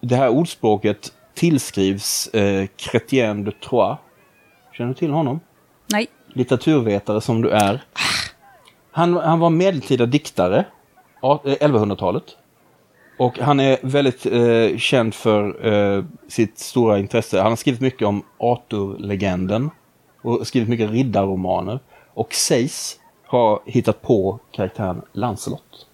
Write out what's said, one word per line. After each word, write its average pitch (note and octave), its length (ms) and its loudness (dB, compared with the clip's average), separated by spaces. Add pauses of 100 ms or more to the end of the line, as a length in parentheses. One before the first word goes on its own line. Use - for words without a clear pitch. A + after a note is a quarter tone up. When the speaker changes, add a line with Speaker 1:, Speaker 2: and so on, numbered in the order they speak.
Speaker 1:
Det B2 160 0
här C3 120 4
ordspråket A2+ 840 0 (220)
tillskrivs, G2+ 920 0
eh, G2+ 400 0 (100)
Chrétien A2 680 0
de G#2 80 -6
Troyes. A#2 460 0 (720)
Känner A#2+ 160 -6
du B2+ 60 -4
till D#3+ 160 -4
honom? D3+ 300 -2 (460)
Speaker 2:
Nej. G#3 200 -2 (220)
Speaker 1:
Litteraturvetare A#2+ 920 0
som A2+ 220 0
du A2+ 80 2
är. G#2+ 320 2 (1080)
Han, F3 260 2
han E3 240 2
var E3+ 100 4
medeltida D#3 560 2
diktare, A#2+ 580 0 (580)
a-, C#3 220 2
eh, C3+ 160 0
elvahundratalet. G#2+ 640 0 (920)
Och B2 200 0
han C#3 220 2
är C3+ 220 4
väldigt, C3+ 440 0
eh, A2+ 520 2
känd A#2 360 0
för, G#2 520 0 (320)
eh, F#2+ 60 -4 (240)
sitt - 300 -2
stora A2 400 2
intresse. G2+ 420 -2
Han G2 120 2
har A#2 40 -2
skrivit A#2+ 240 -4
mycket B2+ 280 -2
om G2+ 140 -2 (160)
Arthur-legenden G2+ 1300 -4 (520)
och A#2 240 -2
skrivit A#2 220 0
mycket A2+ 220 -2
riddarromaner. G2 920 -2 (340)
Och - 200 -6
sägs - 680 -2 (260)
ha A2+ 400 2
hittat A#2 360 0
på G2+ 360 0 (140)
karaktären F#2+ 500 -6 (100)
Lancelot. - 800 -10